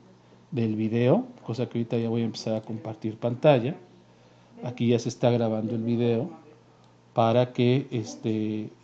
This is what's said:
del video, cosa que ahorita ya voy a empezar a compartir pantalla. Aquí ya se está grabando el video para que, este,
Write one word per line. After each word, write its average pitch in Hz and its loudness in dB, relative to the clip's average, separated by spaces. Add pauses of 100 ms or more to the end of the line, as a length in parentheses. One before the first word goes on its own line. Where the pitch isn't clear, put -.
(500)
del 113 0
video, 120 2 (200)
cosa 120 -4
que 117 -6
ahorita 117 -2
ya 117 -2
voy 117 0
a - 0
empezar 110 -4
a 110 -6
compartir 110 -8
pantalla. 127 2 (880)
Aquí 120 -2
ya 117 4
se 120 -4
está 120 2
grabando 113 0
el 113 -4
video 117 0 (840)
para 120 4
que, 127 2
este, 107 -4 (120)